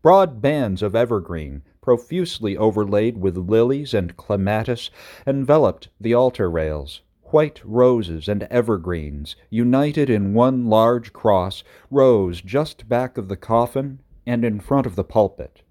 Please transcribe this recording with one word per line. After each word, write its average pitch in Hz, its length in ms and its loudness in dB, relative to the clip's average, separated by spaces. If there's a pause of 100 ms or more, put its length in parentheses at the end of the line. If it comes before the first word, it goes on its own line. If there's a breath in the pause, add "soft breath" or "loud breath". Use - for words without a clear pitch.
Broad 165 400 4
bands 123 400 0
of 104 140 -4
evergreen, 87 680 -4 (200)
profusely 123 760 -2
overlaid 107 640 0
with 92 180 -2
lilies 120 560 0
and 92 240 -4
clematis, 107 720 -4 (380 loud breath)
enveloped 139 640 2 (120)
the 113 140 0
altar 120 340 2
rails. 76 520 -6 (240)
White 151 380 0
roses 104 640 0
and 101 220 -4
evergreens, 85 840 -4 (160 soft breath)
united 131 580 0
in 101 240 0
one 123 320 2
large 117 480 2
cross, 95 500 0 (280 soft breath)
rose 107 500 4
just 110 480 -6
back 123 300 -4
of 98 80 -10
the 95 100 -8
coffin 131 640 -2 (260)
and 120 180 -2
in 107 160 -2
front 139 280 0
of 87 80 -8
the 95 80 -4
pulpit. - 680 -2